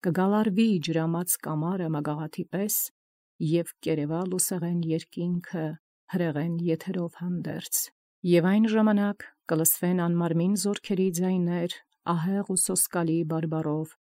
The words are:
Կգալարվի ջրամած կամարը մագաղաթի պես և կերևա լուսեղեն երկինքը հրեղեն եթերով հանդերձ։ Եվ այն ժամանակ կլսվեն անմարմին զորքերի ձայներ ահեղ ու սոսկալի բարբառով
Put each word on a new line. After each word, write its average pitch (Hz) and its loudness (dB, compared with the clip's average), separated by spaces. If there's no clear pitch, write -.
Կգալարվի 196 4
ջրամած 165 0
կամարը 160 -2
մագաղաթի 151 -4
պես 202 -2
և 170 0
կերևա 156 -2
լուսեղեն 175 -2
երկինքը 165 -4
հրեղեն 170 -2
եթերով 170 -4
հանդերձ։ 175 -4
Եվ 170 6
այն 214 6
ժամանակ 214 2
կլսվեն 170 2
անմարմին 170 2
զորքերի 196 0
ձայներ 175 0
ահեղ 185 0
ու 185 -2
սոսկալի 170 0
բարբառով 160 -2